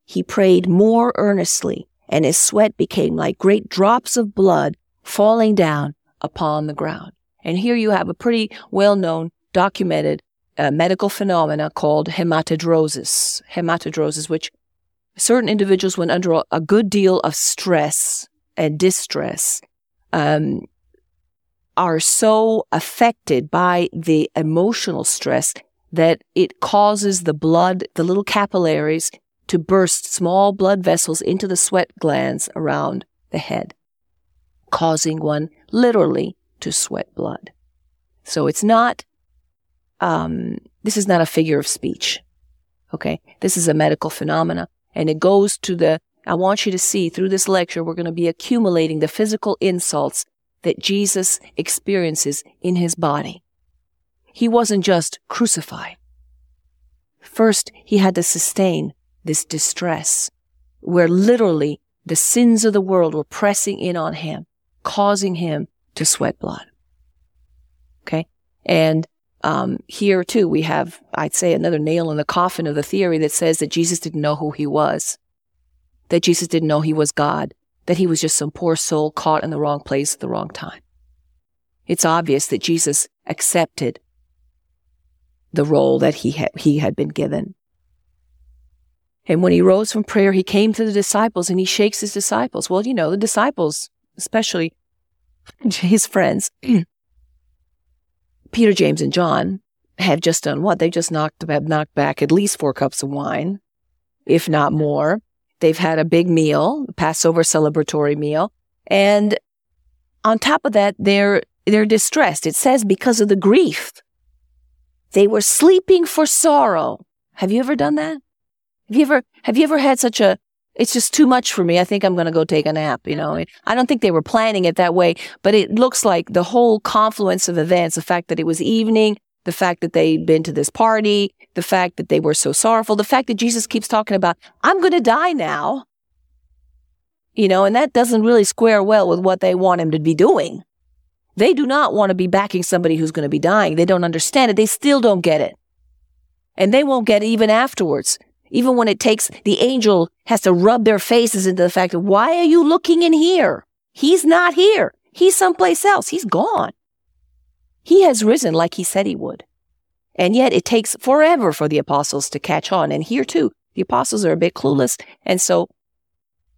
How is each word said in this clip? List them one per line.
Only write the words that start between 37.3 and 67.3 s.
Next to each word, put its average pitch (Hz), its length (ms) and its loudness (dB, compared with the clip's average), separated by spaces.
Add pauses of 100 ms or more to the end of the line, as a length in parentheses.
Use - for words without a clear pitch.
So 147 240 -2
it's 156 160 -4
not, 226 400 2 (960)
um, 160 580 -4 (240)
this 214 140 -4
is 202 100 -2
not 180 140 2
a 160 60 0
figure 156 340 0
of 143 80 -6
speech, - 500 -6 (760)
okay? 160 280 -6 (180)
This 190 180 -2
is 170 120 -2
a 151 60 2
medical 151 360 0
phenomena, 165 580 -4 (280)
and 160 120 -2
it 156 120 -2
goes 196 380 2
to 185 180 -6
the, 160 240 0 (260)
I 170 80 -2
want 190 320 -2
you 202 60 -2
to 185 60 -2
see 185 300 -2
through 185 200 -4
this 190 180 -2
lecture, 180 380 -2
we're 165 100 -6
gonna 170 160 -6
be 170 160 -4
accumulating 170 720 0
the 156 80 0
physical 214 540 -4
insults 170 640 -4 (380)
that - 180 -4
Jesus 196 580 -2 (180)
experiences 160 840 -4 (200)
in 180 120 -2
his 175 220 -2
body. 147 460 -6 (880)
He 233 160 -2
wasn't 220 360 0
just 175 440 0
crucified. - 680 -4 (1200)
First, - 500 0 (140)
he 208 140 2
had 185 180 2
to 175 80 0
sustain 165 680 -2 (300)
this 156 220 -4
distress - 840 -4 (520)
where 175 260 2
literally 180 720 2 (240)
the 165 120 -6
sins 233 480 2
of 220 80 2
the 202 80 2
world 185 340 0
were 151 80 -4
pressing 202 560 -4
in 175 180 -4
on 165 180 -6
him, 160 320 -12 (360)
causing 202 540 -2
him 160 320 -6 (260)
to 160 100 -4
sweat - 360 -2
blood. - 260 -10 (1400)